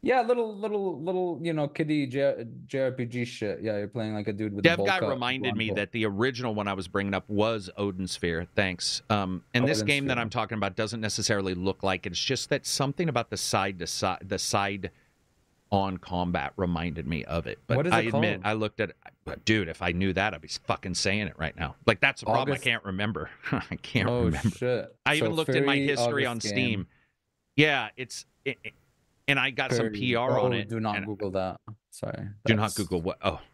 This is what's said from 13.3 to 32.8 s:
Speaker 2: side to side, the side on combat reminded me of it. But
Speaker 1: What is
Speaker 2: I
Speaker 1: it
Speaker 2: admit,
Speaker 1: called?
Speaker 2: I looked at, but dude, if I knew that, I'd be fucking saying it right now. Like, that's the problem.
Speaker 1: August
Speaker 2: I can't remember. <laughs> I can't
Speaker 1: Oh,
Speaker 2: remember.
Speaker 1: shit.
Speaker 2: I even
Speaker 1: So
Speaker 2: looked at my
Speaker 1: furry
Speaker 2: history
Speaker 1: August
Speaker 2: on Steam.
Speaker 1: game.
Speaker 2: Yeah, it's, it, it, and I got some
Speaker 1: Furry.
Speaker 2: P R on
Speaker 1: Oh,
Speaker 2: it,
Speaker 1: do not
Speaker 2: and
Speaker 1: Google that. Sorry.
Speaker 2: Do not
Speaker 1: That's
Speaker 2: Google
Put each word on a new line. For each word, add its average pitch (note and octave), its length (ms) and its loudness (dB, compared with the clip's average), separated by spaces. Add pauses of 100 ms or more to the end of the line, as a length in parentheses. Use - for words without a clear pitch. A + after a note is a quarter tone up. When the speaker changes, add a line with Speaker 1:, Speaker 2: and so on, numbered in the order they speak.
Speaker 2:
side G2 420 0
to E2+ 80 -4
side, - 400 -2
the F#2+ 120 -2
side G2+ 520 0 (800)
on F#2+ 260 2
combat F2 600 -2
reminded E2 500 -2
me D#2 160 -2
of E2 240 -2
it. G#1 180 -8
But - 120 2
Speaker 1:
What D3+ 100 2
is - 60 4
Speaker 2:
I A2+ 80 6
Speaker 1:
it A2 120 2
Speaker 2:
admit, G#2 280 2
Speaker 1:
called? G2+ 40 -6
Speaker 2:
I G#2+ 80 2
looked G#2+ 280 -2
at, G2+ 100 -2 (320)
but - 220 -8
dude, G#2+ 240 4
if - 120 -8
I F2 120 2
knew F#2+ 200 2
that, G2 200 2
I'd D#2+ 80 -12
be D#2+ 80 -20
fucking - 460 -4
saying G2+ 320 2
it - 120 -10
right D2+ 160 -4
now. D2+ 200 -6 (100)
Like, G#2+ 160 4
that's C#3 180 2
the - 60 -10
problem. C3 240 2
Speaker 1:
August C3 180 0
Speaker 2:
I - 40 4
can't A#2 120 -2
remember. G2+ 460 -2 (120)
<laughs> - 120 -4
I - 280 -4
can't G#2+ 280 0
Speaker 1:
Oh, B2 160 2
Speaker 2:
remember. E2+ 240 2
Speaker 1:
shit. B2 460 -2 (100)
Speaker 2:
I D3 100 6
even A#2+ 160 4
Speaker 1:
So - 40 0
Speaker 2:
looked D#3 160 0
at C#3 140 4
my C#3 120 4
Speaker 1:
furry C#3 100 0
Speaker 2:
history C3+ 380 2
Speaker 1:
August A#2 200 -4
Speaker 2:
on G#2+ 60 -2
Steam. B2 180 0 (120)
Speaker 1:
game. - 60 -8 (680)
Speaker 2:
Yeah, C#3+ 400 4
it's, - 300 -10 (180)
it, C3+ 220 -6
it, G#2+ 80 -14 (540)
and C#3 120 4
I C3+ 120 0
got C3 200 -2
some A#2 140 2
Speaker 1:
Furry. A2 140 -2
Speaker 2:
P A#2+ 160 2
R B2+ 220 2
on B2+ 160 2
Speaker 1:
Oh, A#2 40 0
Speaker 2:
it, G2+ 100 -4
Speaker 1:
do A#2 140 -4
not G#2+ 160 0
Speaker 2:
and F#2+ 80 -2
Speaker 1:
Google G2+ 260 -4
that. F#2 240 -2 (360)
Sorry. - 360 -6 (180)
Speaker 2:
Do A2+ 100 8
not G#2 80 2
Speaker 1:
That's G#2+ 140 0
Speaker 2:
Google F2+ 240 0